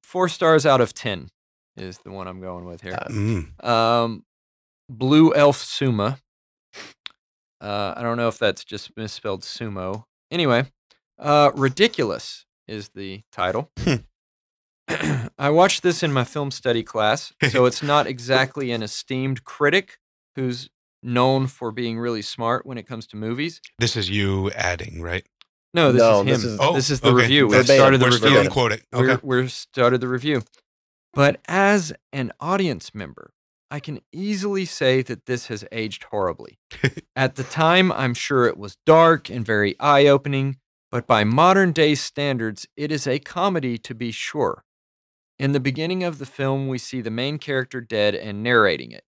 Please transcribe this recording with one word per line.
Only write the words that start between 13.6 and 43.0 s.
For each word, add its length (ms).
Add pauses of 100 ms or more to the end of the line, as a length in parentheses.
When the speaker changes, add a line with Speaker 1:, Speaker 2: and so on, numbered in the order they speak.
Speaker 3:
Hmm. 160 (920)
Speaker 1:
<clears throat> 400 (100)
I 120
watched 340
this 180
in 100
my 120
film 280
study 320
class, 580
Speaker 3:
<laughs> 100
Speaker 1:
so 140
it's 180
not 240
exactly 640
an 100
esteemed 640
critic 560 (360)
who's 340 (340)
known 440
for 240
being 280
really 220
smart 440
when 120
it 100
comes 200
to 100
movies. 440 (160)
Speaker 3:
This 180
is 140
you 420
adding, 500
right? 240 (480)
Speaker 1:
No, 180
this 100
Speaker 2:
No, 140
Speaker 1:
is 60
him. 60
Speaker 2:
this 160
is 160
Speaker 3:
Oh, 140
Speaker 1:
This 160
is 120
the 80
Speaker 3:
okay. 120
Speaker 1:
review. 260
We 80
Speaker 3:
That's 120
Speaker 2:
verbatim. 140
Speaker 1:
started 200
the 40
Speaker 3:
we're 60
still 180
Speaker 1:
review. 160
Speaker 3:
in 40
quoting. 300 (120)
Speaker 1:
We're, 200
Speaker 3:
Okay. 120
Speaker 1:
we're 240
started 540
the 60
review. 340 (720)
But 340
as 460 (180)
an 280
audience 560
member, 380 (380)
I 80
can 220 (100)
easily 540
say 380
that 240
this 200
has 240
aged 340
horribly. 520 (300)
Speaker 3:
<laughs> 280
Speaker 1:
At 200
the 80
time, 480
I'm 240
sure 320
it 100
was 280
dark 440
and 160
very 340
eye-opening, 800 (340)
but 140
by 180
modern 480
day 240
standards, 800
it 160
is 140